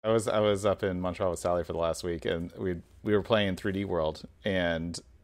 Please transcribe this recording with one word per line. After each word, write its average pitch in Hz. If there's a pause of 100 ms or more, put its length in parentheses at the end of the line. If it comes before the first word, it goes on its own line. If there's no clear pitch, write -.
I 110
was, 113
I 107
was 104
up 95
in 92
Montreal 90
with 85
Sally 87
for -
the 82
last 82
week, 85
and 87
we, 90 (260)
we 107
were 98
playing 101
three 101
D 98
World, 80 (220)
and 85 (260)